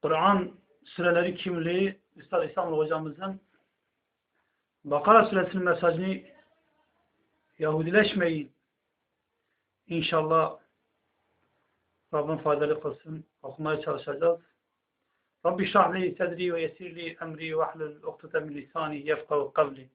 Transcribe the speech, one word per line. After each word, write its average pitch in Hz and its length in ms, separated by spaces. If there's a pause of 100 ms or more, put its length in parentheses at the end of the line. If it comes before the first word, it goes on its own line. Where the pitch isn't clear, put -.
Kur'an 175 500 (340)
sureleri 175 500
kimliği 180 640 (160)
Üstad 165 340
İslamlı 170 280
hocamızın 156 640 (1400)
Bakara 180 420
suresinin 190 380
mesajını 175 580 (1400)
Yahudileşmeyin. 160 920 (1400)
İnşallah 160 720 (1500)
Rabbim 151 240
faydalı 151 440
kılsın. 156 440 (180)
Okumaya 156 380
çalışacağız. 147 580 (1040)
Rabbi 185 220
şrah 180 260
li 185 220
sedri 175 380
ve 165 80
yessir 165 340
li 165 260
emri 160 380
ve 160 40
hlul 151 400
ukdeten 156 400
min 151 120
lisani 147 520
yefkahu 151 460
kavli. 135 420